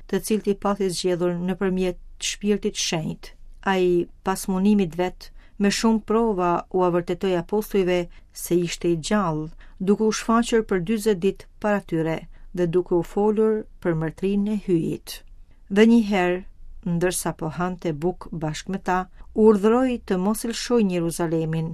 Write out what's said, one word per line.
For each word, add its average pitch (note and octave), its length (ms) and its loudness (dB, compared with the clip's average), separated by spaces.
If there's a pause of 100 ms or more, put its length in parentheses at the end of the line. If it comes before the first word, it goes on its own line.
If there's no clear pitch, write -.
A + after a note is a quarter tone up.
të F#3+ 220 -2
cilët G#3 260 0
i - 80 -4
pati G3 320 -2
zgjedhur F3+ 400 0 (140)
nëpërmjet F#3 500 -2 (240)
Shpirtit G#3 560 -2
Shenjtë. - 560 -6 (320)
Ai, F3+ 400 2 (160)
pas F#3+ 240 -4
munimit F#3+ 520 2
vet, F3+ 340 -4 (260)
me G3+ 160 2
shumë A3+ 320 2
prova G#3 460 2 (180)
u F#3 160 2
avërtetoi F3+ 560 0
apostujve F3+ 640 0 (240)
se - 320 -2
ishte E3+ 320 -2
i E3 80 -2
gjallë, D#3+ 480 -2 (300)
duke G#3 260 2
u A3 80 4
shfaqur A3+ 560 0
për F#3 160 0
dyzet G#3 400 0
ditë F#3+ 320 -2
para G#3 240 0
tyre D#3+ 380 -2 (340)
dhe F3+ 140 0
duke F3+ 280 0
u E3+ 80 2
folur G#3+ 600 2 (180)
për E3+ 160 0
mërtrinë G3 560 -2
e G3+ 140 -2
hyjit. - 500 -2 (540)
Dhe G3+ 160 8
një A#3 120 8 (100)
herë, F3+ 300 2 (440)
ndërsa F3 560 -2
po E3 160 -4
hante F3+ 380 -4
buk E3 340 -4 (160)
bashkë D#3 300 -6
me G3 140 -6
ta, F3+ 120 0 (320)
u G#3+ 160 6
urdhëroi A3+ 560 4
të F#3+ 160 -2
mos G#3 240 -2
lëshojnë A3+ 540 0
Jeruzalemin, E3 760 -2